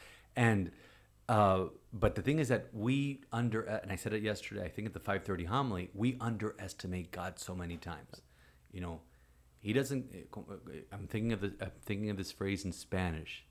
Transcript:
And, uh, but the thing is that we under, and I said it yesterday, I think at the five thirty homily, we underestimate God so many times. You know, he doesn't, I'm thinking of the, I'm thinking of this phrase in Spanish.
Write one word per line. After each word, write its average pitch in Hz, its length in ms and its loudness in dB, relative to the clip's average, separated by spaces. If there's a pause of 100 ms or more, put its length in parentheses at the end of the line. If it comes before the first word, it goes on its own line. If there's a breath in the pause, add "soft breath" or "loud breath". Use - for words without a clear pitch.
(340 loud breath)
And, 107 380 6 (560 loud breath)
uh, 98 380 8 (260)
but 104 220 4
the 101 80 -2
thing 143 160 2
is 143 100 2
that 117 240 2
we 135 480 2 (120)
under, 117 300 2
and 104 300 -4
I 95 40 -2
said 104 180 -2
it 107 80 0
yesterday, 104 420 -2
I 90 40 -4
think 104 180 -6
at 107 80 -6
the 87 60 -8
five 98 240 0
thirty 87 200 0
homily, 98 480 0
we 120 280 2
underestimate 98 920 -4
God 90 260 -6
so - 160 -8
many 85 220 -6
times. 78 460 -10 (500 soft breath)
You 92 80 -8
know, 85 200 -6 (580 soft breath)
he 104 160 0
doesn't, 131 360 0 (800)
I'm 101 160 -8
thinking 113 280 0
of 95 80 -4
the, 101 180 0
I'm 95 120 -6 (120)
thinking 107 240 -2
of 104 80 -2
this 95 160 -4
phrase 98 320 0
in 90 80 -2
Spanish. 85 760 -2